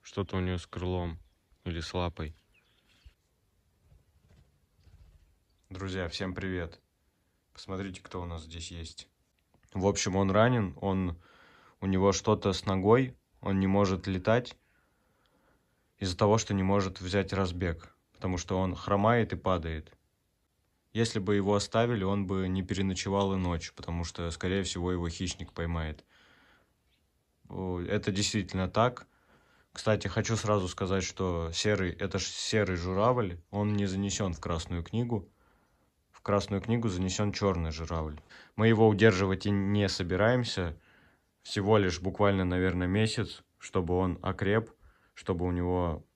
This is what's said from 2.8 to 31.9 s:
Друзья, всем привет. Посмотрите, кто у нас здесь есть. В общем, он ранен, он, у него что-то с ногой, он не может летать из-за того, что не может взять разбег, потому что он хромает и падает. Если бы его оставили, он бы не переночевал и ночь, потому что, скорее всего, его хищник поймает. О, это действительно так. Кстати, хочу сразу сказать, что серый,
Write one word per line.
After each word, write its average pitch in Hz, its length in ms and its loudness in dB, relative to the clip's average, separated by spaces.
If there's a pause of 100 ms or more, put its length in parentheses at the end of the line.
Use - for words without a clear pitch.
Друзья, 92 380 -6
всем 92 260 -6
привет. 90 460 -6 (720)
Посмотрите, 95 480 -10
кто - 220 -10
у 87 40 -8
нас 82 180 -10
здесь 82 260 -14
есть. 82 380 -14 (680)
В 95 140 2
общем, 101 260 0
он 98 160 2
ранен, 110 500 4
он, 95 400 -2 (600)
у 95 60 -4
него 95 260 4
что-то 104 400 2
с - 120 -4
ногой, 107 520 4 (240)
он 98 180 0
не 95 80 4
может 95 400 2
летать 110 500 0 (1400)
из-за 90 180 -2
того, 107 220 6
что - 160 -2
не 95 80 2
может 95 380 0
взять 92 320 -2
разбег, 90 640 -2 (160)
потому 92 260 -4
что 95 180 -4
он 92 200 0
хромает 104 560 2
и 90 40 -6
падает. 85 560 -4 (1000)
Если 113 280 0
бы 98 140 2
его 101 200 4
оставили, 113 500 2
он 98 220 0
бы 95 220 -2
не 92 140 0
переночевал 98 680 0
и 95 60 0
ночь, 87 340 -2
потому 85 320 -6
что, 85 260 -6
скорее 90 320 -2
всего, 90 300 -2
его 85 160 -2
хищник 85 440 -8
поймает. 82 520 -6 (1400)
О, 92 320 -4
это 101 320 -2
действительно 95 560 0
так. 120 380 0 (680)
Кстати, 104 340 0
хочу 110 300 -2
сразу 104 320 0
сказать, 95 340 -2
что 85 500 -4
серый, 95 400 0